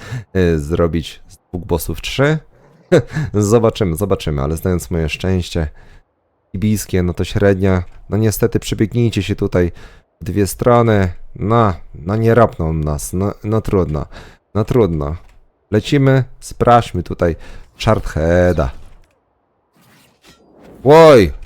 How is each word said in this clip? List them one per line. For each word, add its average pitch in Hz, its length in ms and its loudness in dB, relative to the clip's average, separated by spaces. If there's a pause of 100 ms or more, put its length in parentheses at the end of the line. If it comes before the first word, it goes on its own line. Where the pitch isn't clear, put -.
(340)
e, 87 240 2
zrobić 82 720 -2
z - 100 -20
dwóch - 280 -14
bossów 82 360 -6
trzy. 151 360 0 (540)
<laughs> 156 420 0
Zobaczymy, 104 640 2
zobaczymy, 85 460 -2
ale 76 160 -2
znając 87 340 -4
moje 82 180 -2
szczęście 90 580 -4 (840)
ibijskie, 98 500 -2
no 87 100 -2
to 95 100 -4
średnia. 95 600 2 (260)
No 98 80 -2
niestety 110 420 0
przebiegnijcie 113 640 -2
się 101 120 -4
tutaj 90 360 0 (500)
w - 20 -18
dwie 98 240 -2
strony. 113 640 2 (240)
No, 107 380 0 (220)
no 107 200 -6
nie 113 200 2
rapną 85 380 2
nas. 76 400 -4
No, 95 200 -2 (100)
no 107 180 -2
trudno. 76 440 -2 (480)
No 104 100 -2
trudno. 82 520 -2 (560)
Lecimy, 135 520 2 (160)
sprawdźmy 113 640 0
tutaj 85 320 -2 (500)
Chartheada. 85 840 0 (2000)
Łoj, 139 480 8 (140)